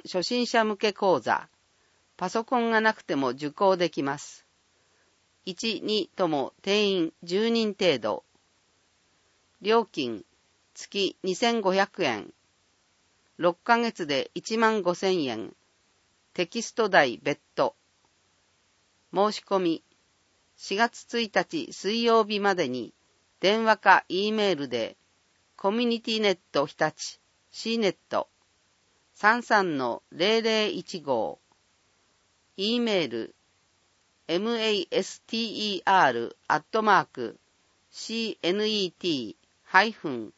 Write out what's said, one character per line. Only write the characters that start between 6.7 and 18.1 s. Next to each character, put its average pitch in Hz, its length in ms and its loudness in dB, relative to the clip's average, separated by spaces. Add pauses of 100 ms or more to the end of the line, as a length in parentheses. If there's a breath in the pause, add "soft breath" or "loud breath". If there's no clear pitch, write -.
員 185 360 0
十 196 280 -2
人 220 280 0
程 160 220 2
度。 104 240 -4 (1400)
料 214 260 2
金、 117 380 -6 (520)
月 - 480 -4
二 185 100 -2
千 233 280 0
五 185 120 2
百 190 300 0
円。 117 280 -4 (1080)
六 170 260 0
ヶ 233 160 4
月 233 260 -4
で 135 300 -2
一 220 240 -4
万 220 240 2
五 175 100 2
千 185 300 0
円。 110 320 -6 (800)
テ 180 120 -2
キ 233 160 -6
ス - 120 -10
ト 220 160 0
代 151 280 4
別 147 220 -4 (160)
途。 139 200 0 (1400)